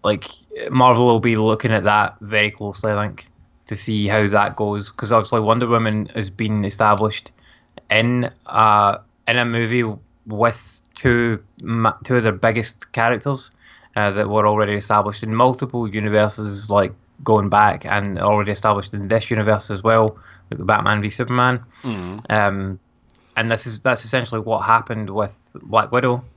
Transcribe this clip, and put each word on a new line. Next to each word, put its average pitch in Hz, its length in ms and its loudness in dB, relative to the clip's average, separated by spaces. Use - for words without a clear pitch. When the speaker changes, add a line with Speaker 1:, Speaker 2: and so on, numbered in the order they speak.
Speaker 1:
Like, 104 220 -2
Marvel 127 360 6
will 117 140 4
be 117 160 2
looking 110 340 0
at 104 140 0
that 104 360 2
very 104 300 0
closely, 104 420 -6
I 104 140 -2
think, - 220 -14
to 104 100 -8
see 104 320 -4
how 104 200 2
that 101 280 0
goes. 104 340 -4
'Cause 110 220 -4
obviously 113 280 2
Wonder 113 280 2
Woman 110 460 0
has 98 160 -6
been 107 340 -2
established 104 680 0
in, 120 400 2
uh, 104 520 4
in 120 100 0
a 120 60 0
movie 117 400 -2
with 113 560 -2
two 120 460 0
ma-, 113 400 -2
two 127 140 -2
of 117 80 2
their 107 80 2
biggest 110 600 -2
characters, 120 600 -2
uh, 104 160 0
that 101 160 -2
were 107 180 2
already 107 280 2
established 104 480 -2
in 110 120 -4
multiple 123 540 0
universes, 104 840 -2
like, 101 220 2
going 104 240 2
back, 104 380 2
and 101 320 -2
already 104 340 0
established 101 400 -2
in 101 160 -8
this 110 220 0
universe 107 400 0
as 98 120 -6
well, 110 340 2
like - 80 -8
the - 60 -10
Batman 104 360 2
v 104 80 -4
Superman. 123 500 0
Speaker 2:
Mm-hmm. 98 340 -8
Speaker 1:
Um, 98 500 0
and 113 120 -2
this 113 160 -2
is, 107 140 -10
that's 127 240 -2
essentially 117 360 -4
what 107 200 -2
happened 110 500 -2
with 101 240 -4
Black - 380 0
Widow. 127 300 0